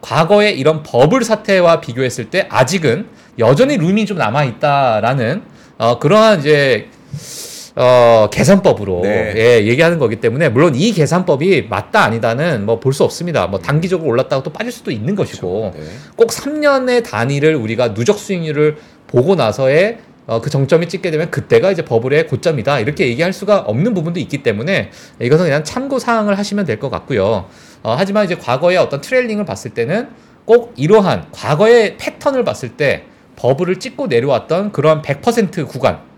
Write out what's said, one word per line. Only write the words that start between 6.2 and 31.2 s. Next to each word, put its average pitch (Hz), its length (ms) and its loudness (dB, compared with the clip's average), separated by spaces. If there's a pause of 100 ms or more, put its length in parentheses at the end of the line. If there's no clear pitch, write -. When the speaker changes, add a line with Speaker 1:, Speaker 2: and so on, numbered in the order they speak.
Speaker 1:
이제, 139 480 2 (880)
어, 120 540 6
계산법으로, 123 720 2
Speaker 2:
네. 104 340 -2
Speaker 1:
예, 113 300 6
얘기하는 165 320 2
거기 117 180 0
때문에, 131 320 0
물론 135 260 2
이 196 180 0
계산법이 165 800 0
맞다 107 320 0
아니다는 117 640 -2
뭐, 113 140 0
볼 135 120 0
수 139 120 2
없습니다. 151 420 -2
뭐, 95 140 -4
단기적으로 160 500 -2
올랐다가 131 320 0
또 160 80 -8
빠질 233 220 -10
수도 - 180 -12
있는 127 240 -4
것이고, 92 580 -6
Speaker 2:
그렇죠. 76 60 -16
네. 78 180 -16 (200)
Speaker 1:
꼭 226 160 2
삼 302 280 -8
년의 254 420 0
단위를 143 520 -2
우리가 113 400 -4
누적 120 240 0
수익률을 151 580 -2 (300)
보고 139 280 2
나서의, 143 640 0 (280)
어, 113 140 -2
그 143 100 -6
정점이 160 380 0
찍게 180 220 -6
되면 160 200 -4
그때가 117 400 2
이제 170 120 -2
버블의 131 440 0
고점이다, 139 540 -2
이렇게 147 280 -2
얘기할 160 240 -2
수가 196 280 0
없는 143 340 -2
부분도 170 260 -4
있기 - 220 -6
때문에, 117 480 -2 (300)
이것은 147 260 2
그냥 147 180 0
참고 269 340 -6
사항을 214 380 -2
하시면 202 300 -4
될 113 120 -4
것 135 120 -6
같고요. 98 560 -2 (360)
어, 110 140 -2
하지만 196 300 0
이제 170 80 -4
과거의 139 420 0
어떤 139 240 0
트레일링을 226 460 -2
봤을 107 240 -10
때는 170 380 -4 (360)
꼭 240 320 2
이러한 160 560 2